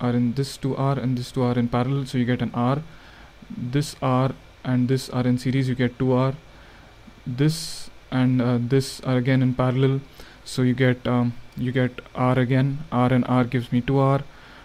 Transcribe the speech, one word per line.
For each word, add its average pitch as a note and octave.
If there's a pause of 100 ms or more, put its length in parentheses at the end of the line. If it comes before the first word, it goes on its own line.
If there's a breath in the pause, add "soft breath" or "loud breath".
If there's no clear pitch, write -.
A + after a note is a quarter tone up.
are B2
in A#2+
this C3+
two C3+
R C3+
and B2+
this B2
two B2+
R B2
in A#2+
parallel, B2+
so C3
you B2
get B2
an A2+
R. B2+ (760 loud breath)
This C3
R C3 (320)
and B2
this C3
are B2+
in B2
series, C3
you B2
get B2
two C3
R. C3 (880 loud breath)
This C#3+ (200)
and, B2+
uh, A#2+
this C3
are C3
again C3
in B2+
parallel, C3 (440 loud breath)
so -
you B2+
get, B2+
um, A#2+ (220)
you C3
get B2+ (160)
R B2+
again. C3+ (120)
R B2
and B2
R B2+
gives A#2+
me B2
two C3+
R. C3+ (420 loud breath)